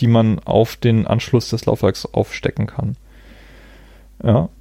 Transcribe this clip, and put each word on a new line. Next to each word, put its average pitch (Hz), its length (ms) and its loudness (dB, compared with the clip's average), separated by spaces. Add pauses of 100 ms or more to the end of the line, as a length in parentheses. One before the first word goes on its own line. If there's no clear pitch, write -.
die 127 60 2
man 113 320 4
auf 104 360 0
den 113 320 2
Anschluss 113 420 0
des - 160 -6
Laufwerks 107 400 0
aufstecken - 640 -4
kann. - 300 -6 (1300)
Ja, 127 260 2 (120)